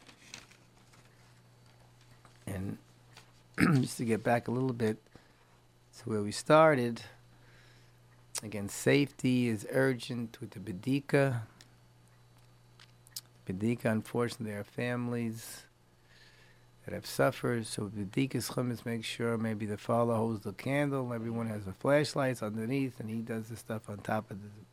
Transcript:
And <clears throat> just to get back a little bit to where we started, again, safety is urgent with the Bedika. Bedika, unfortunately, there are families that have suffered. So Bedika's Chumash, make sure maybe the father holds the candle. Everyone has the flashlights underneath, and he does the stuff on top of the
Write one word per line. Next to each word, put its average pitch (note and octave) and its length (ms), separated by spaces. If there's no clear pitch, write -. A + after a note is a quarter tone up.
And G2 300
<clears throat> - 20
just - 160
to B2+ 80
get A2 180
back - 240
a A2+ 40
little B2+ 220
bit A2+ 240
to - 100
where G#2+ 140
we G#2 80
started, C#3+ 720
again, G#2 280
safety C3 800
is G#2+ 240
urgent B2 680
with A2+ 100
the - 80
Bedika. B2+ 840
Bedika, A2 400
unfortunately, A2+ 640
there G2+ 100
are - 20
families A#2+ 1040
that G2 100
have F#2+ 100
suffered. B2+ 640
So G#2+ 220
Bedika's A2 600
Chumash, B2 380
make A#2 180
sure A#2 320
maybe A2 300
the G#2 100
father A#2 380
holds A2 280
the G2+ 80
candle. C3+ 640
Everyone A2+ 320
has G#2 200
the F#2+ 80
flashlights C#3 680
underneath, A2+ 580
and A2 80
he A2+ 140
does A2+ 280
the A#2 60
stuff - 320
on G#2 120
top G#2+ 320
of G2 100
the G#2 80